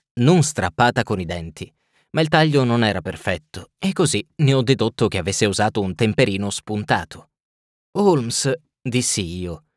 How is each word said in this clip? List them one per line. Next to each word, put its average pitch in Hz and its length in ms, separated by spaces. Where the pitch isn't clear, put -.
non 151 260
strappata 120 640
con 104 160
i 90 60
denti, 82 460
ma 151 100
il 160 80
taglio 156 340
non 120 200
era 98 180
perfetto, 90 760
e 190 160
così 117 320
ne 135 180
ho 131 80
dedotto 113 440
che 95 120
avesse 95 260
usato 104 360
un 95 120
temperino 101 560
spuntato. 104 800
"Holmes", 139 600
dissi 120 420
io, 87 420